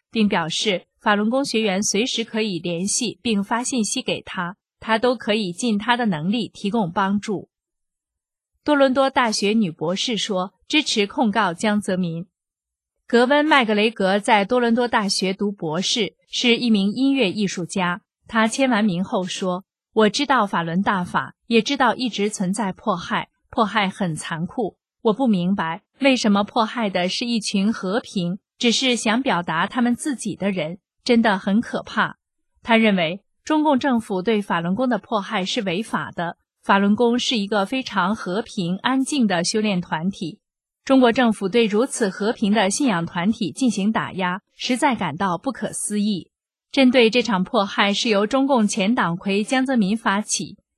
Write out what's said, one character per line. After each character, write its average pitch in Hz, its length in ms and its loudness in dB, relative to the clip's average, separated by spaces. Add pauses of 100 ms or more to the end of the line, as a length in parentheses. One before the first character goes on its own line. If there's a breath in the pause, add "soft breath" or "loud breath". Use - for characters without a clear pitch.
(120)
并 220 160 2
表 170 220 0
示 180 380 -2 (120)
法 208 160 2
轮 214 140 0
功 269 160 0
学 220 160 -2
员 196 200 0
随 214 240 0
时 233 200 -4
可 220 160 -4
以 196 180 -4
联 175 260 -4
系 208 360 -4
并 208 200 0
发 233 220 -2
信 240 220 -2
息 - 160 -4
给 170 200 -4
他， 180 360 -8 (240)
他 220 160 0
都 247 180 0
可 220 180 -2
以 202 200 -2
尽 220 240 -2
他 233 180 0
的 240 120 0
能 170 220 0
力 220 200 -2
提 - 200 -6
供 190 220 -2
帮 196 280 0
助。 196 280 -6 (1160)
多 294 100 2
伦 269 180 4
多 269 160 2
大 247 220 0
学 208 220 0
女 214 180 2
博 165 240 -4
士 214 220 -2
说， 185 360 -4 (140)
支 302 160 2
持 202 240 0
控 226 240 0
告 196 220 0
江 208 260 0
泽 196 160 -2
民。 170 320 -4 (800)
格 240 200 4
温 294 180 4
麦 294 200 4
格 214 100 0
雷 214 160 2
格 202 260 0
在 208 260 2
多 247 160 0
伦 233 140 2
多 240 140 2
大 220 200 0
学 190 240 -2
读 202 200 -2
博 170 280 -4
士， 190 360 -2 (120)
是 240 300 2
一 240 140 0
名 202 200 2
音 269 220 0
乐 226 180 2
艺 208 140 -2
术 180 180 -4
家。 175 380 -4 (260)
他 226 200 2
签 262 200 0
完 220 160 2
名 185 200 0
后 190 200 -2
说 185 400 -4 (300)
，“我 214 160 4
知 277 160 -2
道 240 220 2
法 180 160 -2
轮 165 180 -2
大 196 220 0
法， 147 320 -4 (100)
也 233 160 4
知 277 160 -2
道 240 160 4
一 247 160 -4
直 202 220 -2
存 185 200 -2
在 196 220 -4
迫 185 240 -2
害， 175 320 -4 (220)
迫 233 120 2
害 202 240 2
很 180 280 -2
残 165 320 -6
酷。 - 300 -6 (260)
我 214 100 4
不 262 140 0
明 185 260 2
白， 170 300 -4 (160)
为 269 160 4
什 220 160 2
么 202 120 2
迫 220 220 0
害 220 240 -4
的 180 180 0
是 240 200 -4
一 233 120 0
群 202 320 0
和 202 280 -4
平， 175 400 -4 (180)
只 240 140 2
是 247 240 0
想 220 260 0
表 180 220 0
达 170 240 -2
他 247 160 -2
们 240 120 2
自 285 200 -4
己 185 200 -8
的 196 140 -4
人。” 175 300 -6 (260)
真 240 160 4
的 208 180 2
很 202 220 0
可 - 200 -6
怕。 - 360 -4 (440)
他 233 140 2
认 220 220 4
为 175 240 -2 (240)
中 311 180 2
共 285 160 4
政 247 220 2
府 185 200 -4
对 208 200 2
法 190 180 -2
轮 170 160 -2
功 254 140 0
的 226 80 2
迫 208 240 -4
害 196 240 -4
是 240 160 -4
违 190 200 -2
法 156 300 -6
的， 175 240 -6 (260)
法 196 180 2
轮 202 160 4
功 233 220 2
是 240 200 -2
一 202 100 -2
个 202 180 0
非 262 160 -4
常 196 320 -2
和 190 280 -4
平 180 360 -4
安 262 240 0
静 269 240 0
的 180 200 0
修 220 160 -2
炼 208 180 0
团 170 300 -4
体。 175 300 -8 (440)
中 269 160 4
国 247 120 6
政 233 200 2
府 196 160 -4
对 233 180 2
如 208 200 2
此 226 240 -2
和 202 240 -2
平 202 180 0
的 208 180 2
信 277 180 0
仰 170 180 0
团 180 260 0
体 180 200 -4
进 254 200 0
行 202 200 0
打 151 220 -4
压， 180 280 -4 (140)
实 - 200 -4
在 247 200 2
感 160 200 -4
到 196 220 -2
不 269 140 -6
可 - 200 -8
思 208 300 -4
议。 202 300 -4 (400)
针 262 200 6
对 240 180 6
这 247 120 2
场 202 220 0
迫 196 220 0
害 202 280 0
是 233 160 -2
由 208 180 2
中 269 180 0
共 240 220 4
前 208 260 0
党 185 220 0
魁 196 280 -2
江 262 220 0
泽 262 120 0
民 208 180 2
发 208 260 0
起。 - 360 -6 (200)